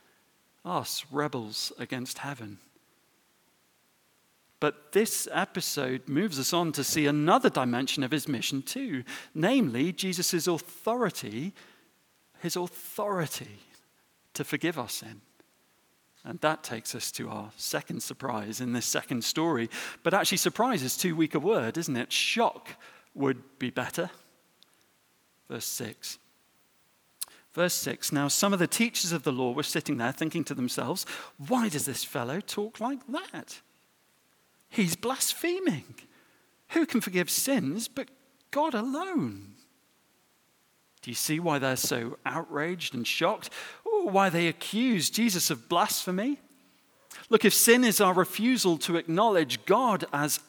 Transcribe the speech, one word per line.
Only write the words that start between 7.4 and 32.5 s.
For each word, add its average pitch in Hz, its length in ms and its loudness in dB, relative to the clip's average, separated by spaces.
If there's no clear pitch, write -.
dimension 131 540 0
of 123 80 -2
his 151 180 -2
mission 135 320 -2
too, 180 420 -6
namely 165 580 2
Jesus' 175 560 -2
authority, 170 1040 -2
his 175 160 -4
authority 180 1040 -4
to 147 120 -4
forgive 156 340 -2
our 117 80 -4
sin. 110 340 -10
And - 160 -10
that 156 240 0
takes - 320 -8
us - 160 -8
to 113 180 -8
our 107 280 -10
second - 440 -6
surprise 113 600 -6
in 123 100 -4
this 120 140 -2
second 135 400 -2
story. 156 440 0
But 170 100 0
actually, 190 240 2
surprise 214 440 0
is 127 140 -2
too 180 220 0
weak 160 180 2
a 156 40 0
word, 156 380 0
isn't 156 200 -2
it? - 160 -4
Shock - 640 0
would 135 460 -2
be 127 100 -2
better. 165 400 -4
Verse 120 160 -8
six. - 520 -8
Verse 175 200 2
six, - 400 -4
"Now 143 160 2
some 196 240 4
of 185 60 4
the 175 80 4
teachers 226 440 0
of 156 120 -2
the 147 100 2
law 123 180 0
were 147 120 -2
sitting 147 340 -2
there 120 160 0
thinking 160 320 -2
to - 100 -6
themselves, 127 500 -4
'Why 220 300 0
does 151 180 -2
this 127 200 -6
fellow 135 340 -4
talk 208 400 -6